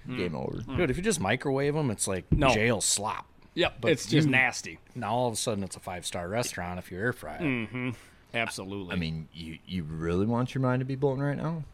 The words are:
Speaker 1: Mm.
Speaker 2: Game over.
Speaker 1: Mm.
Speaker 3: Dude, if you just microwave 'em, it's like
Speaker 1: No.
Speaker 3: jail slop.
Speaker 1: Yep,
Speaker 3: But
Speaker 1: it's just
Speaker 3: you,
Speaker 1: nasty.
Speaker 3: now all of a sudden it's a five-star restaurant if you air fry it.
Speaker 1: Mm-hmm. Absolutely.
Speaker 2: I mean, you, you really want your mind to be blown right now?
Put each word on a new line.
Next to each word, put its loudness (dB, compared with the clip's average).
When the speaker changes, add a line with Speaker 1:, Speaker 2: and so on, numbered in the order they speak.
Speaker 1:
Mm. -6
Speaker 2:
Game -2
over. -4
Speaker 1:
Mm. -6
Speaker 3:
Dude, 4
if 0
you -2
just 2
microwave 2
'em, 2
it's -2
like -2
Speaker 1:
No. 6
Speaker 3:
jail 4
slop. 0
Speaker 1:
Yep, 2
Speaker 3:
But 4
Speaker 1:
it's 0
just 6
Speaker 3:
you, 4
Speaker 1:
nasty. 2
Speaker 3:
now -4
all 2
of -2
a -6
sudden 0
it's -8
a -14
five-star -6
restaurant -2
if -10
you -6
air 0
fry -10
it. -6
Speaker 1:
Mm-hmm. -2
Absolutely. -4
Speaker 2:
I -2
mean, -2
you, -12
you -4
really 0
want 0
your 0
mind 2
to -4
be -4
blown 0
right 0
now? -4